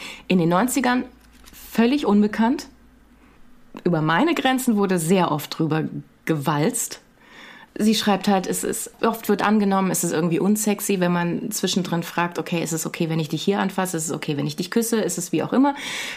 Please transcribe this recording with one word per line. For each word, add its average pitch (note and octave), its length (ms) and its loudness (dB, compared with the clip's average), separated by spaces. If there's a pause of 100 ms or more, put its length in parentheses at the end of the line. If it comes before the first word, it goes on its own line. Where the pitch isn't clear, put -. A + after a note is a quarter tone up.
(280)
In F#3 120 4
den E3+ 100 4
neunzigern B3 540 2 (680)
völlig B3 340 2
unbekannt. G#3+ 640 2 (1160)
Über E3 180 2
meine F3 320 4
Grenzen B3+ 420 2
wurde F#3+ 240 2
sehr E3+ 320 4
oft - 260 -6
drüber D#3 260 0 (420)
gewalzt. D#3 760 0 (800)
Sie G#3+ 140 4
schreibt G3 340 2
halt, F#3+ 200 2
es F3+ 160 -4
ist, - 260 -4 (140)
oft A3+ 260 -2
wird G3+ 140 2
angenommen, G3 480 2
es D#3+ 120 -2
ist E3+ 80 -2
irgendwie E3 280 0
unsexy, G3+ 600 0
wenn F3 120 2
man F3 400 -2
zwischendrin F3 500 -2
fragt, E3+ 380 -4
„Okay, D#3+ 240 -2
ist E3 100 -6
es D#3+ 140 -4
okay, - 200 -4
wenn D#3+ 120 -2
ich D3+ 100 -4
dich D#3 140 -4
hier G3+ 160 0
anfasse? F#3+ 380 -2
Ist D#3+ 80 -4
es D3+ 60 -6
okay, D3+ 240 -4
wenn D3 120 -2
ich D3 80 -6
dich F3+ 160 -6
küsse? A#3 260 0
Ist F3+ 220 -2
es - 120 -8
wie D#3+ 120 0
auch - 100 -6
immer?“ C#4 220 4 (420)